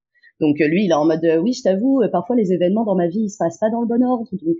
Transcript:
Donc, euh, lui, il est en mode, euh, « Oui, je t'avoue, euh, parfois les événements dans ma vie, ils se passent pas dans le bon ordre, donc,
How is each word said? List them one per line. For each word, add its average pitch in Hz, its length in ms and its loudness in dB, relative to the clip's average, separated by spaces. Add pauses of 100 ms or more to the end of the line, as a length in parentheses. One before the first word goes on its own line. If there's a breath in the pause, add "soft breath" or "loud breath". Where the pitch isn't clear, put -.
(400 soft breath)
Donc, 147 200 2
euh, 151 80 2
lui, 180 160 2
il 185 60 0
est 165 40 4
en 151 120 2
mode, 160 180 0
euh, « 165 180 4
Oui, 233 120 0
je - 80 -14
t'avoue, 240 400 2
euh, 185 60 0
parfois 185 280 -2
les 196 160 0
événements 185 320 0
dans 208 100 -2
ma 175 140 0
vie, 185 120 -4
ils 214 100 -2
se - 80 -18
passent 165 200 -4
pas 220 120 0
dans 220 100 -4
le 240 60 -2
bon 240 180 0
ordre, 247 280 -2
donc, 190 280 -2